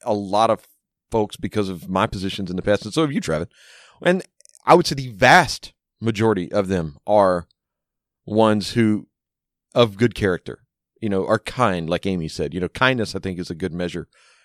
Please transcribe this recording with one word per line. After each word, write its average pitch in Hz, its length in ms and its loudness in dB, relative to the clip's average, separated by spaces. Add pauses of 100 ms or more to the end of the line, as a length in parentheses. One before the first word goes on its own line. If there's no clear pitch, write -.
a 113 120 -2
lot 104 340 0
of 107 180 -2 (440)
folks 107 260 -2
because 101 320 -4
of 87 200 -10
my 92 180 0
positions 98 420 -8
in 90 80 -6
the 90 60 -6
past. 104 220 0
And 104 100 -12
so 160 80 0
have 147 100 -2
you, 151 80 -4
Trevin. 80 280 -4 (540)
And 180 200 0 (420)
I 147 100 8
would 170 120 6
say - 80 -2
the 127 160 -8
vast 127 640 4 (280)
majority 107 500 0
of 98 180 0
them 82 280 -2 (100)
are 95 400 4 (760)
ones 107 480 2
who, 110 340 0 (680)
of 117 220 2
good 117 200 2
character, - 480 -4 (360)
you 113 80 -4
know, 95 180 -2
are 110 120 2
kind, 92 500 -2
like 85 180 -4
Amy 90 200 -2
said. 76 280 -6
You 90 60 -6
know, 87 80 -4
kindness, 127 460 -2
I 95 60 -8
think, 90 180 -8
is 90 120 -10
a - 40 -8
good 82 180 -6
measure 87 360 -6 (360)